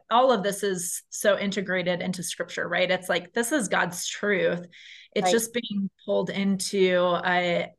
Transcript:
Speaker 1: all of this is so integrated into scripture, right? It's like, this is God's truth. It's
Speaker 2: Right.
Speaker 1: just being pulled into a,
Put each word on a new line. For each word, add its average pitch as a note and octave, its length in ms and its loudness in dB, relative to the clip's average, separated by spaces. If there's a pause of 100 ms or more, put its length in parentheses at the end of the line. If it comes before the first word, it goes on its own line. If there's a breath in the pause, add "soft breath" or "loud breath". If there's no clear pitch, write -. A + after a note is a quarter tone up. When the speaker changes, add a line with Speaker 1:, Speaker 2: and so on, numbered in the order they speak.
(100)
Speaker 1:
all B3 200 6
of G#3+ 120 4
this G3 200 -2
is F#3 460 -4
so G3+ 300 2
integrated F#3 640 -2
into F3+ 200 -4
scripture, - 460 -6
right? F3 220 0
It's F#3 180 -2
like, F3 240 -2
this A#3 200 0
is B3+ 160 0
God's F3+ 380 -2
truth. F3 580 0 (500 loud breath)
It's G3+ 100 0
Speaker 2:
Right. F#3 80 4
Speaker 1:
just A3+ 200 0
being G3+ 380 -4 (160)
pulled G3 240 0
into F#3 960 2
a, F3 520 0